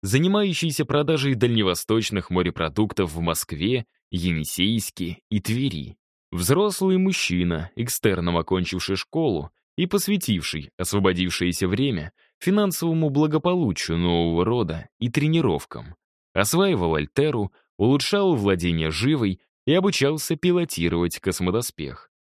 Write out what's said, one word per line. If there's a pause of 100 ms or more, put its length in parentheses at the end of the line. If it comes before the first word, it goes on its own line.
занимающийся
продажей
дальневосточных
морепродуктов
в
Москве (240)
Енисейске (120)
и
Твери. (360)
Взрослый
мужчина,
экстерном
окончивший
школу (260)
и
посвятивший
освободившееся
время (260)
финансовому
благополучию
нового
рода (100)
и
тренировкам. (400)
Осваивал
альтеру, (260)
улучшал
владение
живой (260)
и
обучался
пилотировать
космодоспех. (200)